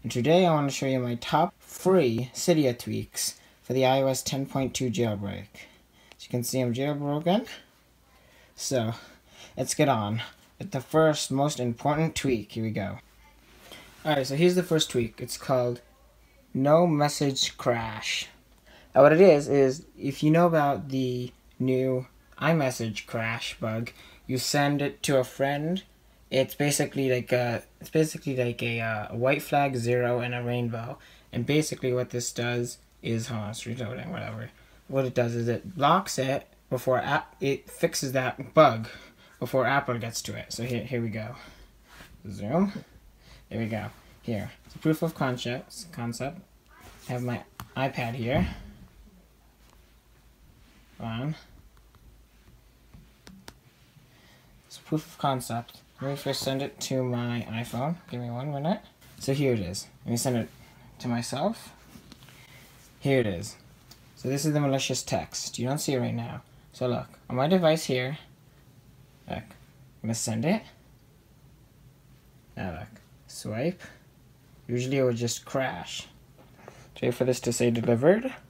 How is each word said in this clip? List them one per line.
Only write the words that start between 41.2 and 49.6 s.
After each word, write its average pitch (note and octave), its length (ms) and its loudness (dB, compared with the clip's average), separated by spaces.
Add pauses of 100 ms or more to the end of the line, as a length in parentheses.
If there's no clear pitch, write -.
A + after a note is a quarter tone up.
Zoom. B2 440 0 (760)
There A2+ 100 -6
we A2+ 80 -2
go. G#2+ 180 -4 (360)
Here. G#2+ 300 -6 (140)
It's - 100 -20
a - 40 -16
proof D#3+ 240 0
of D#3+ 120 -4
concept, B2 800 -6
concept. B2 480 -8 (680)
I C3 60 -6
have B2 100 -4
my A#2+ 200 -4 (340)
iPad C3 380 -2
here. B2+ 340 0 (2500)